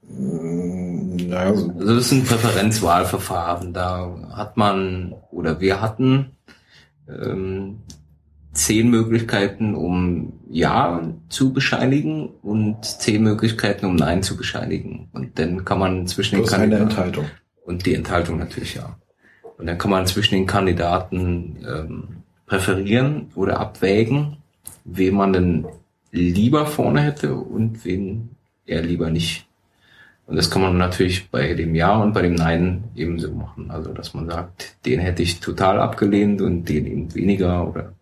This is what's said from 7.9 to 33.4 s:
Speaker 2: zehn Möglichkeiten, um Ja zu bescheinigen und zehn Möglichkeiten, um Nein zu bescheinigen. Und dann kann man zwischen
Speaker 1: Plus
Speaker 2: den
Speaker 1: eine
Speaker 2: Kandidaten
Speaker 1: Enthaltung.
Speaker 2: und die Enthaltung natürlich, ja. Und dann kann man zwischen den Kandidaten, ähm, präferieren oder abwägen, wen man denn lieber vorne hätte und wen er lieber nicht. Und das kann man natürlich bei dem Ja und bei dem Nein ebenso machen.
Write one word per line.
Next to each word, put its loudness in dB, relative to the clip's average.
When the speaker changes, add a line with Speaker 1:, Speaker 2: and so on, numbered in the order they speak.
Speaker 2:
zehn 4
Möglichkeiten, 2
um 0
Ja 2
zu 2
bescheinigen 0
und -2
zehn 0
Möglichkeiten, 2
um 2
Nein 2
zu -4
bescheinigen. -6
Und -10
dann -2
kann -2
man 0
zwischen -2
Speaker 1:
Plus 2
Speaker 2:
den 2
Speaker 1:
eine 4
Speaker 2:
Kandidaten 4
Speaker 1:
Enthaltung. -2
Speaker 2:
und -6
die 2
Enthaltung -2
natürlich, -8
ja. -12
Und -8
dann -2
kann 0
man 4
zwischen 0
den 2
Kandidaten, -2
ähm, -10
präferieren 0
oder 0
abwägen, 0
wen 0
man 4
denn 2
lieber 2
vorne 0
hätte 0
und -4
wen -6
er -2
lieber -2
nicht. -2
Und -4
das 2
kann 4
man 4
natürlich 2
bei 0
dem 0
Ja 4
und 4
bei 4
dem 4
Nein 2
ebenso -4
machen. -10